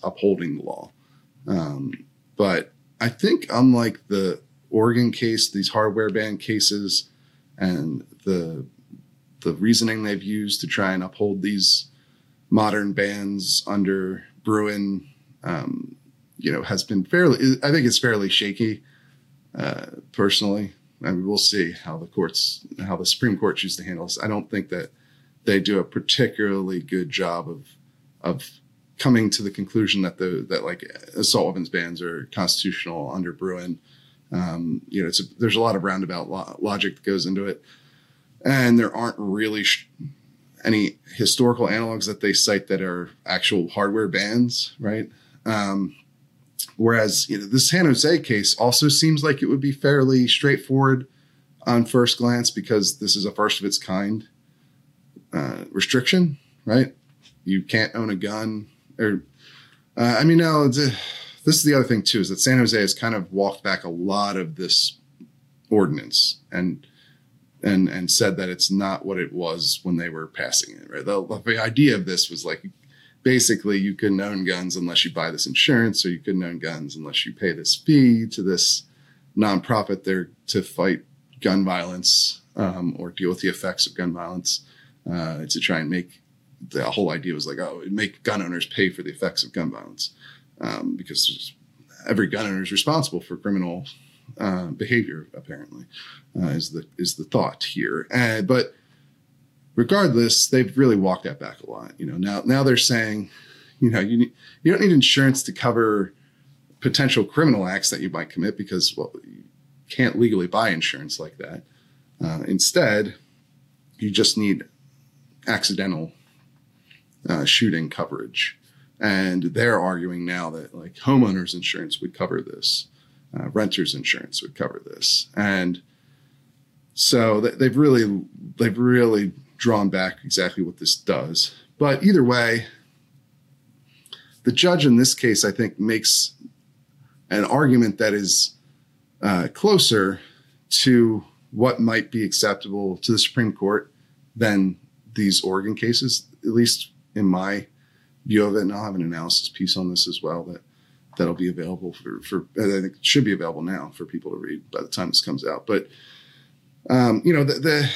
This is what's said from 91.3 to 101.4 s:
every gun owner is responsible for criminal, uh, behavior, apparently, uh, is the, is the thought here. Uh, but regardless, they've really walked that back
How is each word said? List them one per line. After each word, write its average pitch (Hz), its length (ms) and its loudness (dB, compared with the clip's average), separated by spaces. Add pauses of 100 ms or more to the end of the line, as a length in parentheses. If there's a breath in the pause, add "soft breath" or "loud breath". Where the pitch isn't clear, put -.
every 104 180 2
gun 104 220 -2
owner 95 160 -4
is 90 80 -10
responsible 135 500 0
for - 160 -12
criminal, 92 480 -2 (540 soft breath)
uh, 92 280 -2
behavior, 101 640 -2
apparently, - 520 -18 (560 loud breath)
uh, 87 60 0
is 78 240 -4
the, 80 140 -10 (120)
is - 180 -4
the 78 80 -10
thought - 400 -2
here. - 500 -4
Uh, 113 280 2
but 123 320 2 (1000 soft breath)
regardless, 120 720 4
they've 123 300 2
really 127 180 6
walked 95 280 0
that 71 160 -8
back - 220 -14